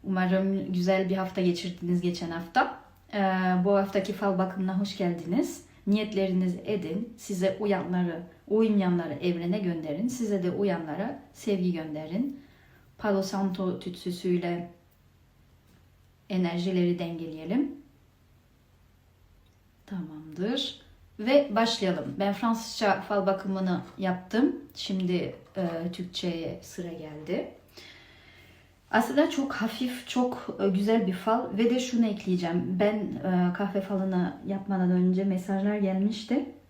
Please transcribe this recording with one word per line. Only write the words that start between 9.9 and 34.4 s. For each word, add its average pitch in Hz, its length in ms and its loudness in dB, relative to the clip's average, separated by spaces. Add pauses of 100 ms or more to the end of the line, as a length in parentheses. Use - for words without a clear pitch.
Size 202 360 -2
de 175 80 0
uyanlara 180 680 -2 (140)
sevgi 180 400 0
gönderin. 160 680 -4 (580)
Palo 196 260 2
Santo 190 560 -2
tütsüsüyle 175 920 -2 (1600)
enerjileri 175 680 2
dengeleyelim. 165 720 -2 (2250)
Tamamdır. 160 1000 -6 (320)
Ve 269 360 6
başlayalım. 180 640 2
Ben 202 140 2
Fransızca 220 680 0
fal 196 240 0
bakımını 190 560 0 (160)
yaptım. 190 580 0 (200)
Şimdi, 180 600 -2 (220)
e, 180 100 -2 (260)
Türkçe'ye 170 680 -6
sıra - 260 -10
geldi. 156 640 -6 (1400)
Aslında 262 380 4
çok 277 240 -2
hafif, 247 540 -4
çok, - 520 -2
e, 196 100 2
güzel 202 380 4
bir 185 60 0
fal. 220 440 0
Ve 240 120 6
de 247 100 4
şunu 233 260 2
ekleyeceğim. 180 760 0
Ben, 208 160 4
e, 180 580 0
kahve 202 280 -2
falını 190 520 0 (140)